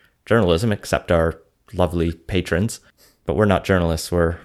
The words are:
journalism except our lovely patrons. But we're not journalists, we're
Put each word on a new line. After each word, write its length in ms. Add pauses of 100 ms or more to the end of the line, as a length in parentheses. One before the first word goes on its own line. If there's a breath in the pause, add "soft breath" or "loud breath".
(260 soft breath)
journalism 460
except 400
our 280 (340)
lovely 380
patrons. 680 (460 soft breath)
But 100
we're 100
not 180
journalists, 480
we're 340